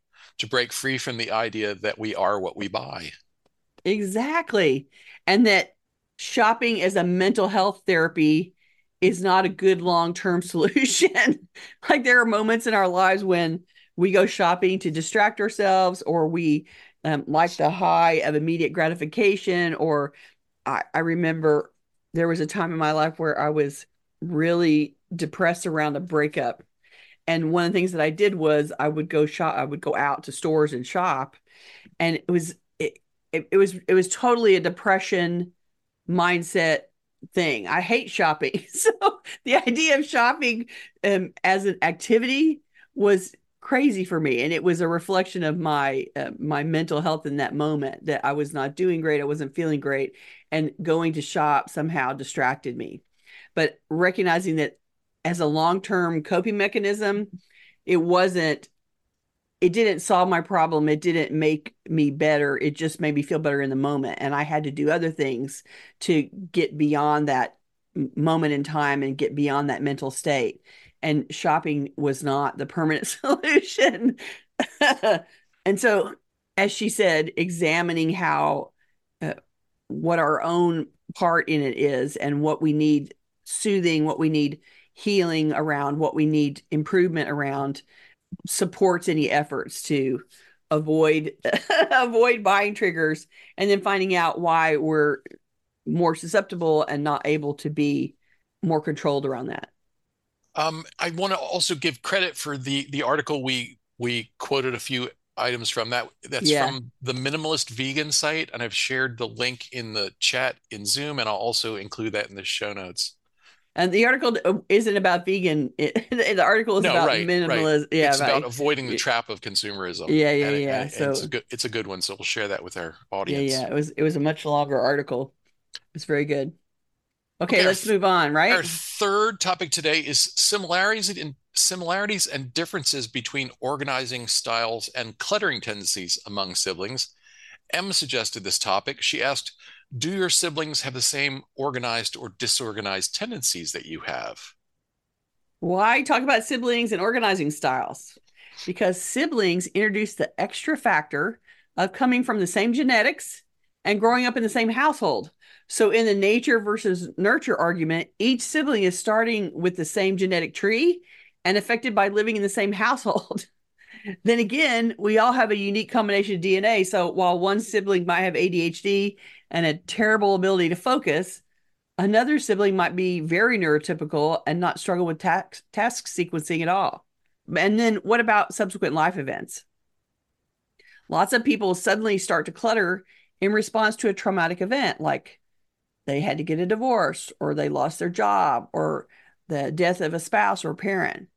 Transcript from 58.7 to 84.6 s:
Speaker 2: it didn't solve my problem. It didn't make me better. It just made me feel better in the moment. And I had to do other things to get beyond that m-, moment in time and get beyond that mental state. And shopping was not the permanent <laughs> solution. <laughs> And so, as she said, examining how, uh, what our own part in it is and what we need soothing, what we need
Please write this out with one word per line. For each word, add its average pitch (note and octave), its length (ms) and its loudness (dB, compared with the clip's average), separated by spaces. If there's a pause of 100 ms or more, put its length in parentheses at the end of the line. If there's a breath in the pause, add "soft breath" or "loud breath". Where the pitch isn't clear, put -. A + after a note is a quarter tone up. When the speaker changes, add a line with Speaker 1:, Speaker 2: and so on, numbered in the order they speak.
Speaker 2:
it F3+ 120 4
didn't G3+ 280 2
solve F#3 280 4
my F3 140 2
problem. D#3+ 460 2
It D3+ 120 2
didn't D#3+ 360 0
make D#3 380 0 (140)
me D3+ 220 2
better. D3 480 2
It D3 180 0
just D#3+ 240 -4
made D3+ 140 0
me D3 80 0
feel D#3+ 160 -2
better C#3+ 240 0
in C3+ 80 -2
the C3 60 -2
moment. C3+ 440 -2
And C#3 140 -4
I C#3+ 80 0
had D3+ 220 -2
to D3 60 -4
do D3 200 -2
other D#3+ 200 0
things C3+ 540 -6 (360 loud breath)
to D#3 240 2
get F3 520 -4
beyond D3 520 2
that C3 280 0 (400)
m-, C3+ 200 -4
moment D#3+ 360 2
in C#3+ 120 -2
time C#3+ 380 0
and C3+ 140 -4
get C#3 180 -2
beyond C#3+ 360 0
that - 120 -4
mental C#3 280 -4
state. C3 520 -2 (400 soft breath)
And D3+ 320 -2
shopping D3+ 600 -2
was C#3+ 260 -2
not C#3 360 -2
the C3+ 80 -6
permanent D#3 400 0
<laughs> - 20 -8
solution. - 1080 2 (640 loud breath)
<laughs> A#3+ 460 2 (380 soft breath)
And G3 160 2
so, G#3 340 2 (420)
as G3+ 140 2
she G#3 180 -4
said, D#3+ 480 2
examining E3+ 720 0
how, D3+ 600 0 (500)
uh, D#3 140 -6 (540)
what E3 300 -2
our D3+ 240 2
own E3+ 460 0 (260)
part E3+ 340 2
in D3+ 140 0
it C3 140 -2
is C#3+ 400 0
and C#3+ 240 -2
what D#3 220 0
we D#3 100 4
need D3+ 420 2 (300)
soothing, F3 600 0
what D#3 140 -2
we D#3+ 100 2
need D3+ 320 0 (340 soft breath)